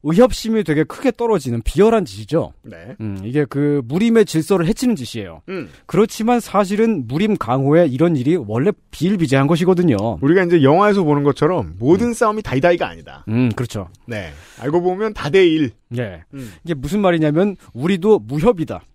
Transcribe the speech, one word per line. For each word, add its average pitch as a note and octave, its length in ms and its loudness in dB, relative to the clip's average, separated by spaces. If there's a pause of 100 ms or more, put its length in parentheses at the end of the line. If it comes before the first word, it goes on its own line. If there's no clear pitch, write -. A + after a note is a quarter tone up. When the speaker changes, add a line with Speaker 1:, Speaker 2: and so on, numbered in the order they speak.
Speaker 1:
의협심이 A3 600 2
되게 D#3 200 0
크게 - 280 -2
떨어지는 C3+ 520 -2
비열한 G#3 420 2
짓이죠. A2 560 -6
Speaker 2:
네. F#2 400 -20
Speaker 1:
음, G2+ 240 -6
이게 C#3 200 -2
그 C#3+ 400 -2
무림의 G#3+ 400 2
질서를 D#3+ 420 0
해치는 A3+ 280 0
짓이에요. G2+ 540 -10
Speaker 2:
음. F3 200 -10 (160)
Speaker 1:
그렇지만 A3 540 0
사실은 G3+ 680 0
무림 F#3 280 0
강호에 C#3+ 520 2
이런 D#3 280 2
일이 C#3 220 0
원래 A#2+ 340 -2 (200)
비일비재한 D3 560 0
것이거든요. E3+ 500 2 (240)
Speaker 2:
우리가 F3 220 4
이제 F3 180 4
영화에서 F#3+ 420 4
보는 D3 200 0
것처럼 C#3+ 560 0
모든 F#3+ 300 2
Speaker 1:
음. A#3 40 -6
Speaker 2:
싸움이 G#3+ 300 -2
다이다이가 D3+ 440 0
아니다. D2+ 400 -18
Speaker 1:
음, A#2 280 0
그렇죠. G#2 340 -8 (160)
Speaker 2:
네. G2+ 240 -10 (320)
알고 D3+ 200 0
보면 F#3+ 320 -4
다대일. D#3+ 580 2 (180)
Speaker 1:
네. G#2 320 -8 (120)
Speaker 2:
음. B2 200 -16 (100)
Speaker 1:
이게 E3 120 -6
무슨 C#3+ 260 -4
말이냐면 F3 560 2 (160)
우리도 F3 460 2
무협이다. D3 600 -2 (140)